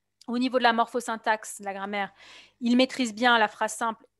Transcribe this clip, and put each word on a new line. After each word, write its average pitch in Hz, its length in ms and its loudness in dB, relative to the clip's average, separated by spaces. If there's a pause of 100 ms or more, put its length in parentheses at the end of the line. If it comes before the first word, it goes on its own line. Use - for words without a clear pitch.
(260)
Au 240 120 -4
niveau 254 180 0
de 247 60 2
la 240 100 6
morphosyntaxe, 226 880 -4
de 202 60 -16
la 196 80 -6
grammaire, 196 400 -6 (480)
il 240 160 4
maîtrise 254 360 0
bien 240 240 4
la 214 100 4
phrase - 260 -4
simple 226 320 -6 (140)